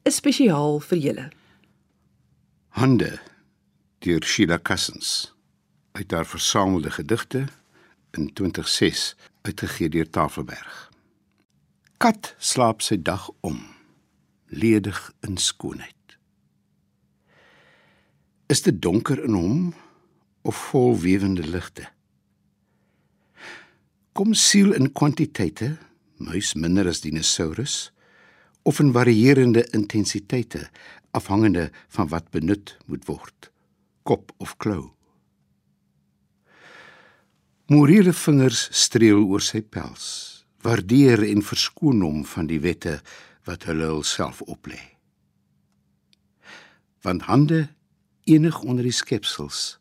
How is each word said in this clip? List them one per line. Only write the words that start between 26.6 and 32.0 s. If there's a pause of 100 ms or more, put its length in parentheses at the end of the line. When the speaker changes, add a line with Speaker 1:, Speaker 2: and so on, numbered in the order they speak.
Speaker 2:
as
dinosaurus, (720)
of
in
varierende
intensiteite, (500)
afhangende (260)
van